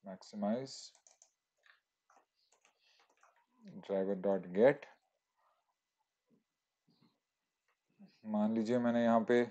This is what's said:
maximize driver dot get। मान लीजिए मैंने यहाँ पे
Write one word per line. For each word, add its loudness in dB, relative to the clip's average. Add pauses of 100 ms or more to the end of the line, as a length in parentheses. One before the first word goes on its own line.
maximize -6 (3000)
driver 0 (100)
dot 0
get। 4 (3500)
मान 0
लीजिए 0
मैंने 0
यहाँ 4
पे 4